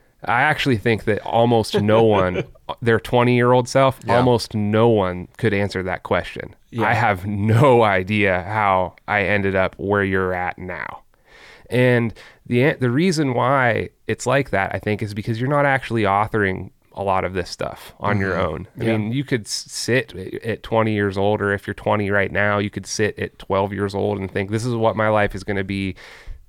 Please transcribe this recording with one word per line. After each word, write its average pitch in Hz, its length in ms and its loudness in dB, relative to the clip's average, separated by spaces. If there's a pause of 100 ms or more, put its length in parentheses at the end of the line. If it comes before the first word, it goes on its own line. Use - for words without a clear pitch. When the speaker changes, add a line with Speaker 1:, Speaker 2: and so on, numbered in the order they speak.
(240)
Speaker 1:
I 117 180 0
actually 139 340 0
think 104 280 0
that 104 180 -2
almost 113 580 2
no 107 220 4
one, 95 420 2 (200)
Speaker 2:
<laughs> - 180 -10
Speaker 1:
their 113 180 2
twenty-year-old 123 680 2
self, 135 360 2
Speaker 3:
Yeah. 117 120 2
Speaker 1:
almost 123 380 2
no 107 340 4
one 92 400 0 (100)
could 107 160 0
answer 98 280 -2
that 90 200 -6
question. - 520 -4 (160)
Speaker 2:
Yeah. 113 180 -2
Speaker 1:
I 117 60 2
have 104 320 0
no 113 560 4
idea 98 600 2
how 95 540 0 (120)
I 104 140 0
ended 98 340 0
up 92 220 0
where 101 260 0
you're 95 300 0
at 90 240 -6
now. 90 440 -12 (680)
And 120 420 2 (340)
the 120 180 2
an-, 156 160 2
the 123 100 0
reason 151 440 0
why 120 560 0 (160)
it's 110 200 -4
like 135 240 0
that, 98 240 -2
I 98 40 -4
think, 104 240 -2
is 101 120 -8
because 110 260 -4
you're 127 80 -2
not 143 180 2
actually 127 360 0
authoring 98 680 0 (240)
a 98 100 -6
lot 95 200 0
of 90 100 -4
this 87 140 -4
stuff - 520 -10
on 101 180 0
your 98 160 -2
Speaker 3:
Mm-hmm. 85 60 -2 (120)
Speaker 1:
own. - 160 -10 (120)
I 117 40 -4
Speaker 2:
Yeah. 113 140 0
Speaker 1:
mean, 107 140 -4
you 139 120 -2
could 123 220 -2
s-, - 220 -8
sit - 460 -2
a-, - 320 -10
at - 160 -6
twenty 110 300 0
years 101 240 0
old, 101 240 0
or 101 120 0
if 101 140 -4
you're 104 80 -6
twenty 104 360 -2
right 101 220 0
now, 104 260 0
you 104 120 -2
could 98 160 -10
sit - 320 -2
at - 200 -8
twelve 98 340 -2
years 98 220 -4
old 101 240 -2
and 95 120 -6
think, 98 200 -4
"This 110 160 -2
is 123 80 -2
what 113 220 0
my 110 120 2
life 107 260 2
is 92 100 -10
gonna 98 200 -4
be 98 300 -4 (540)